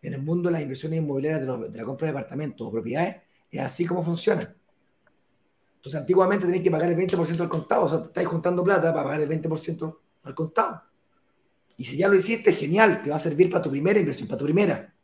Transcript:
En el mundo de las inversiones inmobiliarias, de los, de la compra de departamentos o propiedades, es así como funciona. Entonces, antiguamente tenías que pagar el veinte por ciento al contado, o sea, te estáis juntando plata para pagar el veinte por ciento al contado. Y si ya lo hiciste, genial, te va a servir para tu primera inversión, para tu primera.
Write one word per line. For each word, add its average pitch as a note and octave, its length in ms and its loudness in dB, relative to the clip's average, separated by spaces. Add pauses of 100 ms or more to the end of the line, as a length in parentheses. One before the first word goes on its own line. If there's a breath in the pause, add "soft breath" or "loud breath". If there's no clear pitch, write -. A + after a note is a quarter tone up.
En C3+ 120 -8
el C3+ 80 -8
mundo E3+ 260 0
de F3 60 2
las D#3 80 -2
inversiones D3+ 360 -6
inmobiliarias, D3 420 -2
de C3 60 -6
los, A#2 260 -6
de A#2 60 -12
la A2+ 60 -8
compra C3+ 240 -4
de D3+ 40 -2
departamentos C#3 540 -8
o - 60 -8
propiedades, D3+ 440 -2 (340 soft breath)
es - 100 -8
así C3+ 260 -2
como F3 180 -2
funciona. E3+ 500 0 (1200)
Entonces, C#3+ 240 -8
antiguamente F#3 460 2
tenías F3 180 0
que F3+ 60 6
pagar D#3+ 180 2
el F3 80 2
veinte F#3 200 0
por E3+ 100 2
ciento E3+ 180 -2
al - 40 -4
contado, - 360 0
o D#3 40 2
sea, D#3 120 0
te - 80 -14
estáis - 180 -2
juntando F3 380 0
plata F3+ 280 4
para - 120 0
pagar D#3 160 -2
el C#3+ 80 0
veinte D#3+ 200 -2
por D#3+ 100 -2
ciento D#3+ 440 -8 (200)
al C3+ 120 -14
contado. - 480 -2 (960)
Y B2+ 80 -10
si - 120 -8
ya F#3+ 120 4
lo G3 60 6
hiciste, G#3 380 4
genial, F3+ 500 4
te C#3+ 80 -4
va D3+ 60 -2
a - 20 0
servir F3 320 2
para - 120 0
tu - 80 -4
primera E3 280 2
inversión, C3+ 300 -2
para C3 100 -6
tu C3+ 60 -6
primera. F3 600 0